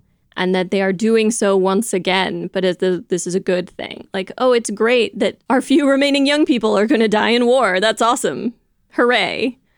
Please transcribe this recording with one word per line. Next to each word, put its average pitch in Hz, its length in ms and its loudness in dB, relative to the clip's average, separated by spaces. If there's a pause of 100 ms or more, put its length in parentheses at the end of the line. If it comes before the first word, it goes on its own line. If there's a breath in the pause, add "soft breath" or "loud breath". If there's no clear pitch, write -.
(360)
and 180 200 -2
that 185 160 -2
they 196 100 0
are 190 120 0
doing 220 360 0
so 202 260 0
once 190 380 0
again, 185 580 -2
but 185 140 -2
it, 180 140 -2
the, 185 300 -2
this 180 180 -4
is 175 80 -4
a 190 40 -2
good 180 300 -2
thing. - 440 -16
Like, 190 260 -8
"Oh, 254 120 2
it's 233 200 0
great 226 480 0
that 202 180 -2 (120)
our 262 120 2
few 277 280 2
remaining 277 360 2
young 294 200 2
people 220 320 0
are 208 100 2
gonna 220 200 2
die 214 220 0
in 240 160 2
war. 240 340 2
That's 220 220 0
awesome. 226 520 -2 (400)
Hooray." 240 640 0 (200)